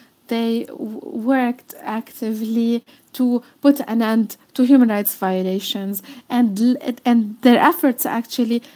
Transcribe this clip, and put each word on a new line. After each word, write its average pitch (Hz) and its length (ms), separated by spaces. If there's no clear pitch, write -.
They 233 360
w-, - 400
worked 247 800
actively 226 1040
to 247 300
put 285 200
an 233 200
end 220 340
to 254 80
human 247 260
rights 202 240
violations, 190 880
and 226 320
l-, 247 220
it, 240 240
and 226 360
their 240 180
efforts 285 480
actually 233 560